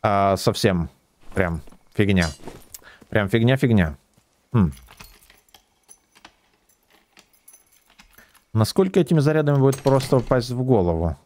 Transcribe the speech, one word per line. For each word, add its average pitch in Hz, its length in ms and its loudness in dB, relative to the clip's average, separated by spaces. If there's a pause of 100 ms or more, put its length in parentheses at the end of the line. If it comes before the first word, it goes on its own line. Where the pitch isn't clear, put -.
А, 98 340 0
совсем 92 540 -2 (440)
прям 85 280 -4 (320)
фигня. 95 360 0 (760)
Прям 101 200 -2
фигня-фигня. 113 680 2 (560)
Хм. 92 200 2 (3750)
Насколько 185 480 0
этими 165 200 2
зарядами 147 380 0
будет 135 220 2
просто 135 380 0
попасть 123 320 -2
в 123 120 -6
голову? 87 640 0